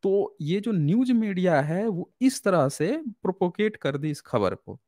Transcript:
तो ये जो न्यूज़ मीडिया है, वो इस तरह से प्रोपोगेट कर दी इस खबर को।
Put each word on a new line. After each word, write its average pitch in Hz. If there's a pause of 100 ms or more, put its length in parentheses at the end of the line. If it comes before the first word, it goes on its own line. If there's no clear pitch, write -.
तो 196
ये 170
जो 220
न्यूज़ 208
मीडिया 185
है, 170
वो 180 (100)
इस 254
तरह 170
से 220
प्रोपोगेट 202
कर 160
दी 147
इस 143
खबर 98
को। -